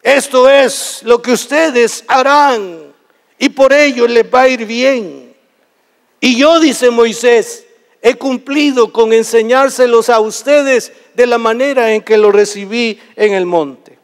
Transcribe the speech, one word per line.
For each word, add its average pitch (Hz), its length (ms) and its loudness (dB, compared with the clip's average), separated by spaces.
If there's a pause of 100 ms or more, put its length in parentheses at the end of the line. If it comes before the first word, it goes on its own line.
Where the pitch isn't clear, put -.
esto 262 460 2
es 277 540 0
lo 233 180 2
que 233 120 -4
ustedes 254 760 -2
harán 240 840 0 (440)
y 254 120 -2
por 269 220 2
ello 277 340 2
les 233 180 2
va 254 180 0
a 262 60 4
ir 247 160 -2
bien. 214 720 -4 (880)
Y 247 160 0
yo', 302 240 2
dice 247 300 2
Moisés, 233 720 0 (380)
'he - 120 2
cumplido 262 760 -2
con 226 200 0
enseñárselos 233 960 0
a 233 120 2
ustedes 262 720 -2 (220)
de 247 120 2
la 240 120 0
manera 233 540 -2
en 214 100 -2
que 220 140 0
lo 214 160 4
recibí 208 680 -2 (180)
en 214 160 0
el 190 140 -2
monte'. 156 580 -6